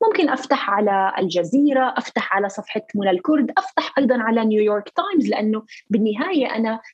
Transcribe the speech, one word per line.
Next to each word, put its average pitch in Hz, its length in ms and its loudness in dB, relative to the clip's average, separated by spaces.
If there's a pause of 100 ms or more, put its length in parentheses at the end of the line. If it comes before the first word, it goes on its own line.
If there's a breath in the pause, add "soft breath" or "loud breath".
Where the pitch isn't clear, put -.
ممكن 381 220 2
أفتح 269 420 -2
على 196 480 2
الجزيرة، 254 760 2
أفتح - 400 -4
على 202 120 0
صفحة 208 320 -8 (140)
منى 196 160 0
الكرد، 240 480 2
أفتح - 400 -6
أيضا 247 240 2
على 226 220 0
نيويورك 214 440 2
تايمز، 349 400 0
لأنه 214 340 -2 (280 loud breath)
بالنهاية 233 640 0
أنا 226 240 -2 (140 loud breath)